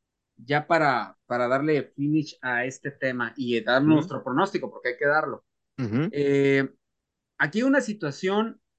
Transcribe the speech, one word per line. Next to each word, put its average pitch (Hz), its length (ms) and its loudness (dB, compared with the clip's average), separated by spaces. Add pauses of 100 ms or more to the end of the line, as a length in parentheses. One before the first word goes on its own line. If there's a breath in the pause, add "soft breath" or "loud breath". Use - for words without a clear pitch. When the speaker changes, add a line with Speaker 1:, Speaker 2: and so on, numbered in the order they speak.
(360)
Speaker 1:
ya 143 300 -2
para, 135 600 0
para 123 220 -2
darle 139 480 0
finish 151 460 -2
a 123 220 -2
este 135 280 -10
tema 123 440 -4
y 120 260 -2
dar 123 240 2
Speaker 2:
Ujú. 156 60 8
Speaker 1:
nuestro - 320 0
pronóstico, 139 460 -2
porque 110 200 -8
hay - 60 -6
que 147 100 -2
darlo. 143 380 0 (340)
Speaker 2:
Ujú. 127 340 -2
Speaker 1:
Eh, 139 600 2 (680)
aquí 156 220 -2
hay 254 40 2
una 277 180 4
situación 202 800 -4 (180)